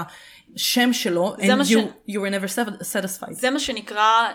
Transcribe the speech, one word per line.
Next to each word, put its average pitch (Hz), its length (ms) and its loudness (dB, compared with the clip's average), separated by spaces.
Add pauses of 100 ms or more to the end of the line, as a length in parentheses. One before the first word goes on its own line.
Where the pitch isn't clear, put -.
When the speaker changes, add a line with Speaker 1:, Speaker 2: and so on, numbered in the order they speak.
(560)
Speaker 1:
השם 247 360 2
שלו, 185 420 0 (120)
Speaker 2:
זה 254 60 6
Speaker 1:
and 254 40 4
Speaker 2:
מה 277 60 2
Speaker 1:
you, 277 40 2
Speaker 2:
ש- 220 440 0
Speaker 1:
you 196 40 -8
were 196 180 -2
never 190 240 -4
sav-, 220 240 -4
satisfied. 190 520 -6
Speaker 2:
זה 247 180 -2
מה 277 100 -2
שנקרא 220 760 2